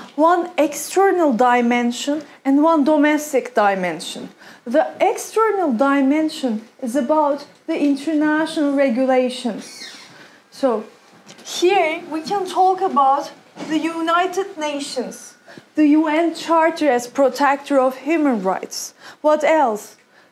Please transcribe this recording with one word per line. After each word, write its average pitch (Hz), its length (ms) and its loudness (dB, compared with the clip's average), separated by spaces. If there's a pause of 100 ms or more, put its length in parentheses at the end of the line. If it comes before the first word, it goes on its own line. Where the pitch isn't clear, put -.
(160)
one 339 420 2
external 339 720 2
dimension 240 920 0 (200)
and 277 200 4
one 320 200 4
domestic 294 680 2
dimension. 185 760 -2 (360)
The 285 340 0
external 392 760 0
dimension 277 960 0 (140)
is 240 140 -6
about 294 500 0 (220)
the 330 100 -2
international 302 960 0
regulations. 254 1200 -2 (540)
So 220 360 -2 (600)
here 349 640 0
we 311 120 -6
can 381 260 -4
talk 370 340 2
about 277 500 0 (360)
the 311 100 -2
United 330 800 -2
Nations, 285 800 -8 (400)
the 302 120 4
U 311 200 4
N 320 260 0
Charter 320 560 0
as 240 180 0
protector 277 720 0
of 262 180 0
human 285 460 0
rights. - 500 -6 (280)
What 208 220 2
else? 247 540 0 (340)